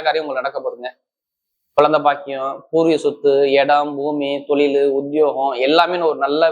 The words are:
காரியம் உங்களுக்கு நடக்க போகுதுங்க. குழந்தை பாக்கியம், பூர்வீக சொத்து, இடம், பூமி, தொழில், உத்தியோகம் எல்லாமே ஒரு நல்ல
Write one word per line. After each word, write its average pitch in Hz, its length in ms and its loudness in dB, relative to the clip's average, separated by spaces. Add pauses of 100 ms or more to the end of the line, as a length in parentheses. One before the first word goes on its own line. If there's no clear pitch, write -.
காரியம் 156 200 0
உங்களுக்கு 131 180 -6
நடக்க 139 180 -6
போகுதுங்க. 123 300 -10 (880)
குழந்தை 147 300 4
பாக்கியம், 135 480 -4 (160)
பூர்வீக 160 340 2
சொத்து, 143 280 0 (280)
இடம், 147 380 2
பூமி, 143 320 -4 (180)
தொழில், 143 320 2 (180)
உத்தியோகம் 139 560 -2 (120)
எல்லாமே 170 420 2
ஒரு 143 160 -2
நல்ல 156 280 2